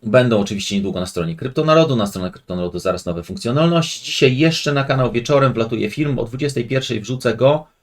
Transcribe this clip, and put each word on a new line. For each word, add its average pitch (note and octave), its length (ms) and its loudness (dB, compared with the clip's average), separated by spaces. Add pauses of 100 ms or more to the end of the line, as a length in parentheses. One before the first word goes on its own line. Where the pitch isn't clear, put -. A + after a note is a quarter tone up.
będą A#2 360 4
oczywiście G2+ 360 -4
niedługo F#2+ 240 -2
na F2+ 60 -2
stronie E2 300 -4
Kryptonarodu. D#3 600 2
Na G2+ 120 0
stronę F#2 240 -6
Kryptonarodu F2+ 480 -6
zaraz F2+ 260 -2
nowe E2+ 180 -4
funkcjonalności. D#3 800 0
Dzisiaj B2+ 320 2
jeszcze D#3+ 360 2
na C#3 100 0
kanał C3 280 0
wieczorem B2+ 420 2
wlatuje A2+ 360 -2
film. C#3 300 -2
O A2+ 40 -2
dwudziestej C3 440 -4
pierwszej B2+ 340 -2
wrzucę A#2+ 340 -2
go. C#3+ 320 2 (160)